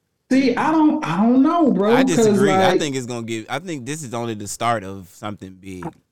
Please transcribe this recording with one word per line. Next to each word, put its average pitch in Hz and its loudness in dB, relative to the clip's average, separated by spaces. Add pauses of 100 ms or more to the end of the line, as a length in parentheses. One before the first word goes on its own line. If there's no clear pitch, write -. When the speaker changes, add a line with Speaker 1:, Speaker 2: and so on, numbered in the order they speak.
(300)
Speaker 1:
See, 262 2
I 294 0
don't, 311 2
I 160 -4
don't 247 4
know, 320 4
bro, 202 2
Speaker 2:
I 262 4
Speaker 1:
'cause, 262 2
Speaker 2:
disagree. 208 4
I 190 4
Speaker 1:
like, 180 2
Speaker 2:
think 147 -4
it's 127 -6
gonna 117 -8
give, 110 -6
I 131 -4
think 160 -10
this 156 -8
is 120 -12
only 117 -4
the 104 -12
start 113 -2
of 95 -14
something 104 -14
big. 92 -14 (260)